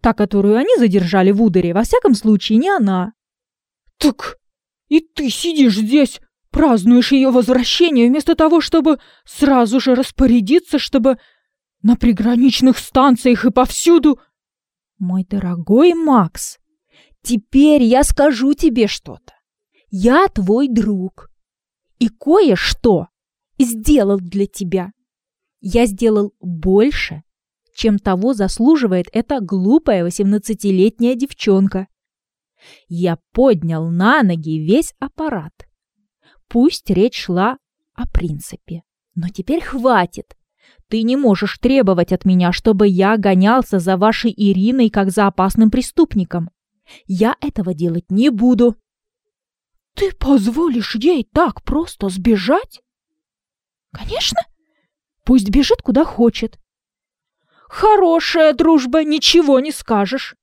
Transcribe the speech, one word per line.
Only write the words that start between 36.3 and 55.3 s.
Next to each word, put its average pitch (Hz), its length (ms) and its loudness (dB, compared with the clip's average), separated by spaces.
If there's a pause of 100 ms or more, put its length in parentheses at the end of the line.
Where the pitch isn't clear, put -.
Пусть - 420 -2
речь 202 280 0
шла 196 400 -4 (360)
о 240 140 -8
принципе, - 760 -8 (320)
но 175 140 -8
теперь 277 320 -6
хватит. 233 760 -2 (520)
Ты 226 160 -4
не 240 120 0
можешь 214 440 0
требовать 196 520 2
от 185 140 -4
меня, 180 260 2
чтобы 202 360 0
я 190 300 0
гонялся 202 600 0
за 185 160 -2
вашей 208 400 0
Ириной, 208 540 0
как 196 220 -2
за 202 160 0
опасным 196 420 0
преступником. 190 800 -2 (560)
Я 196 360 -2
этого 202 320 -6
делать 165 360 -6
не 220 200 0
буду". 240 460 0 (1200)
"Ты 392 180 -4
позволишь 240 840 -2
ей 262 360 -2
так 302 320 -2
просто 285 460 -6
сбежать?" 208 720 -2 (1080)
"Конечно. - 500 -6 (840)
Пусть 233 240 2